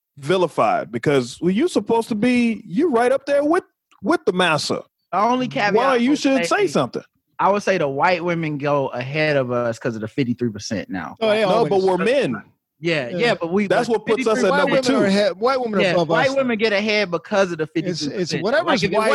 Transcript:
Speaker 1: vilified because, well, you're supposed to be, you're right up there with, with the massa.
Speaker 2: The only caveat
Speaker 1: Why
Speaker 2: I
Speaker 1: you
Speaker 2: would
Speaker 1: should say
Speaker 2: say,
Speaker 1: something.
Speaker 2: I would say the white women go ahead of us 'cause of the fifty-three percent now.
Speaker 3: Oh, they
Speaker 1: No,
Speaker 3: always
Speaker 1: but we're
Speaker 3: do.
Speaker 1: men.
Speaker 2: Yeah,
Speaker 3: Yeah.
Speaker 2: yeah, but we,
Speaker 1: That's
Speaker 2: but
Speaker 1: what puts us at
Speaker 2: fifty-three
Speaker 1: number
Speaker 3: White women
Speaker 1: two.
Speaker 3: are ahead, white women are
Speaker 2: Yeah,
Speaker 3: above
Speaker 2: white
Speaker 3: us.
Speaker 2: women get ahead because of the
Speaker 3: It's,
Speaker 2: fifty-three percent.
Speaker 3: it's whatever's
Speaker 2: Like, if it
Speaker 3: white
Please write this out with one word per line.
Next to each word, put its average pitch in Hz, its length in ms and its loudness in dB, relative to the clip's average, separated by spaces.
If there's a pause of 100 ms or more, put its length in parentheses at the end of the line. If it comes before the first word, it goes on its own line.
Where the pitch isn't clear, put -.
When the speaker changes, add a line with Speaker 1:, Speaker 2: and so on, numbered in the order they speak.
(180)
Speaker 1:
vilified 135 760 0
because, 123 500 0
well, 175 100 0
you're 240 160 0
supposed 226 420 -2
to 226 60 -2
be, 240 500 0
you're 247 260 0
right 247 200 2
up 269 140 -2
there 285 180 2
with, 330 200 2 (400)
with 294 220 0
the 202 80 0
massa. 160 500 0 (280)
Speaker 2:
The 180 80 0
only 247 280 0
caveat 202 260 0
Speaker 1:
Why 226 100 2 (100)
Speaker 2:
I - 40 2
Speaker 1:
you 240 140 2
Speaker 2:
would 285 80 0
Speaker 1:
should 269 260 2
say 381 200 0
Speaker 2:
say, - 20 -2
Speaker 1:
something. 139 340 -2 (380)
Speaker 2:
I 170 120 2
would 202 120 0
say 190 140 0
the 156 100 0
white 160 360 0
women 165 340 -4
go 143 320 -2
ahead 143 460 -2
of 127 160 0
us 120 280 -2
'cause 120 160 -4
of 110 60 -8
the 107 60 -6
fifty-three 120 440 -2
percent 104 380 -8
now. 87 300 -10
Speaker 3:
Oh, 220 100 0
they 214 120 2
Speaker 1:
No, 202 80 2
Speaker 3:
always 220 220 2
Speaker 1:
but 196 100 2
we're 185 160 2
Speaker 3:
do. 180 80 -2
Speaker 1:
men. 202 380 0 (360)
Speaker 2:
Yeah, 151 300 -2
Speaker 3:
Yeah. 180 80 -8
Speaker 2:
yeah, 226 180 2
but 165 160 -6
we, 202 160 0
Speaker 1:
That's 214 200 0
Speaker 2:
but 226 120 0
Speaker 1:
what 208 60 -10
puts 226 220 0
us 214 160 2
at - 0 -
Speaker 2:
fifty-three 262 140 2
Speaker 1:
number 285 60 2
Speaker 3:
White 277 80 0
women 269 120 2
Speaker 1:
two. 254 120 2
Speaker 3:
are 208 100 2
ahead, 196 340 0
white 262 200 0
women 220 200 -2
are 185 40 4
Speaker 2:
Yeah, 185 100 2
Speaker 3:
above 170 160 2
Speaker 2:
white 165 200 2
Speaker 3:
us. 269 60 -2
Speaker 2:
women 247 240 0
get 220 120 2
ahead 208 400 0
because 190 400 0
of 170 60 -4
the 156 60 -4
Speaker 3:
It's, 156 100 -6
Speaker 2:
fifty-three 156 460 -4
percent. 165 160 -2
Speaker 3:
it's 143 80 -4
whatever's 294 240 0
Speaker 2:
Like, 269 160 2
if 196 80 0
it 185 60 -2
Speaker 3:
white 220 180 2